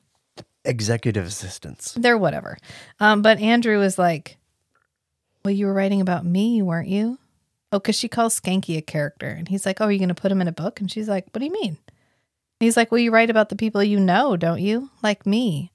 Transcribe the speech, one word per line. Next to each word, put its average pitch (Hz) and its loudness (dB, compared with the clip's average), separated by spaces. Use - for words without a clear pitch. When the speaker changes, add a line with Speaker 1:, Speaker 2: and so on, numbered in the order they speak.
Speaker 1:
executive 110 -2
assistants. - -12
Speaker 2:
They're 233 4
whatever. 156 -4
Um, 208 4
but 214 6
Andrew 220 4
is 190 2
like, 175 -2
"Well, 202 0
you 202 0
were 196 0
writing 196 2
about 175 -2
me, 214 2
weren't 170 -2
you?" 220 -2
Oh, 196 0
'cause 208 -2
she 233 -4
calls 226 0
Skanky 185 -2
a 156 -4
character. 147 -6
And 165 -10
he's 190 -4
like, 190 -4
"Oh, 214 0
are 208 2
you 196 0
gonna 180 0
put 190 -2
him 190 0
in 175 -2
a 165 -4
book?" 165 -8
And 190 -6
she's 214 -6
like, 190 -4
"What 226 -6
do 269 -4
you 330 -6
mean?" 285 -4
He's 226 4
like, 233 2
"Well, 233 4
you 233 2
write 226 6
about 214 2
the 208 -8
people 214 0
you 208 2
know, 196 4
don't 165 -2
you? 226 -2
Like 208 -2
me. 196 -2